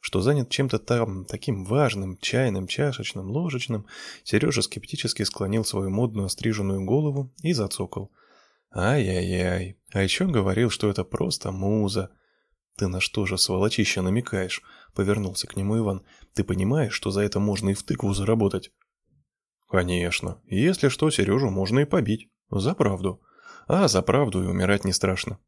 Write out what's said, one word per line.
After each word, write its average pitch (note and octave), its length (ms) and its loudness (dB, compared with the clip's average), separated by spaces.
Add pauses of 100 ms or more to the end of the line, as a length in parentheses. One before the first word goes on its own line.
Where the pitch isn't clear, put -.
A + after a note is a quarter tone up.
что - 200 -2
занят C3 300 2
чем-то C3 280 0
там G#2+ 460 -2
таким G2+ 400 -6
важным, G2+ 540 0
чайным, G#2 500 0
чашечным, A#2+ 640 -4
ложечным. B2 560 -4 (360)
Сережа G#2+ 400 2
скептически - 640 -4
склонил G#2 400 -2
свою G2 260 -2
модную G#2+ 380 0
стриженную G2 560 -2
голову C3+ 480 0 (100)
и E3 100 0
зацокал. G2+ 600 -4 (580)
"Ай-яй-яй, F#2 1080 0 (140)
а G2 100 2
еще F#3 260 2
говорил, A2 420 2
что - 180 0
это G2 140 0
просто - 480 -2
муза". G2 600 0 (680)
"Ты G2+ 120 -2
на F#2 120 -2
что G2+ 260 -2
же, F#2 120 -2
сволочище, G2 640 2
намекаешь?" F#2+ 600 -2 (340)
повернулся G2+ 500 0
к - 100 -10
нему G2+ 220 0
Иван. G2+ 240 -2 (320)
"Ты G#2 80 0
понимаешь, G2+ 520 0
что - 180 -4
за G2+ 80 0
это G2+ 180 0
можно G2+ 320 0
и G2 40 2
в - 100 -8
тыкву G#2 300 0
заработать?" G2+ 580 0 (960)
"Конечно. F2 760 0
Если C#3+ 420 2
что, D#3 220 2
Сережу G#2 400 2
можно F#2+ 300 2
и D3 40 4
побить. A2 460 0 (200)
За G#2 240 0
правду. F#2+ 460 0 (480)
А F3+ 200 4
за F#2+ 140 4
правду G#2 400 2
и F#2 40 0
умирать F#2 380 2
не F#2+ 80 2
страшно". F#2+ 560 -2